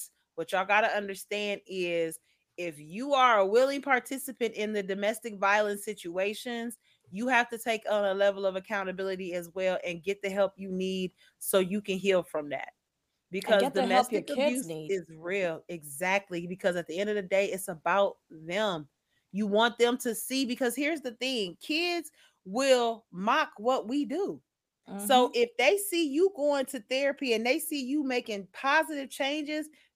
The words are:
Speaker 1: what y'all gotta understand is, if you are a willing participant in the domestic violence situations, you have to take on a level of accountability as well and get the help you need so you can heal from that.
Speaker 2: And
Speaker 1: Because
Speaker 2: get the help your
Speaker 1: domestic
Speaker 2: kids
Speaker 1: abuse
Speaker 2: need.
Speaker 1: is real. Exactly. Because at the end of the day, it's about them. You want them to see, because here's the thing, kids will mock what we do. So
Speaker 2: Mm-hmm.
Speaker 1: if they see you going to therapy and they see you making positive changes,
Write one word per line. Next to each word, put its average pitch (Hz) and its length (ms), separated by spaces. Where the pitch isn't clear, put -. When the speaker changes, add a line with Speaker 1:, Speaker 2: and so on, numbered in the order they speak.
Speaker 1:
what 165 160
y'all 190 140
gotta 202 300
understand 202 680
is, 170 520
if 170 240
you 208 340
are 254 240
a 190 80
willing 262 360
participant 254 720
in 214 180
the 208 100
domestic 202 560
violence 202 460
situations, 214 920
you 214 180
have 240 220
to 226 80
take 220 320
on 208 140
a 190 100
level 196 320
of 185 100
accountability 190 760
as 175 200
well 185 300
and 170 180
get 196 200
the 202 80
help 190 260
you 196 160
need 185 400
so - 220
you 190 200
can 196 180
heal 185 240
from 151 280
that. - 200
Speaker 2:
And - 20
Speaker 1:
Because 214 100
Speaker 2:
get 247 180
the 254 100
help 240 260
your 208 60
Speaker 1:
domestic 170 40
Speaker 2:
kids 277 160
Speaker 1:
abuse 262 240
Speaker 2:
need. 160 260
Speaker 1:
is 175 280
real. 175 520
Exactly. 175 800
Because 180 300
at 170 120
the 240 100
end 214 120
of 208 60
the 202 60
day, 196 300
it's 190 160
about 185 480
them. 165 580
You 208 140
want 220 320
them 240 200
to 233 160
see, 269 320
because 240 300
here's 294 260
the 247 100
thing, 226 480
kids 339 500
will 233 680
mock 226 460
what 233 300
we 285 180
do. 269 340
So 247 340
Speaker 2:
Mm-hmm. - 40
Speaker 1:
if 240 240
they 302 200
see 339 300
you 349 280
going 285 300
to 262 140
therapy 277 540
and 220 120
they 277 120
see 294 260
you 285 180
making 247 500
positive 294 580
changes, 302 580